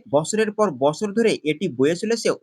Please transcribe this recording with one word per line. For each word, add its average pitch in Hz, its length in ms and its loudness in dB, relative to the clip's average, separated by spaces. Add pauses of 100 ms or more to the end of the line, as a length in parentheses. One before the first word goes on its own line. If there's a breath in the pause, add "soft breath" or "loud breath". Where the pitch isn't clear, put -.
(120)
বছরের 208 400 0
পর 208 160 0 (160)
বছর 208 300 0
ধরে 220 180 2 (120)
এটি 156 220 -2 (120)
বয়ে 151 240 2
চলেছে 220 260 -2 (160)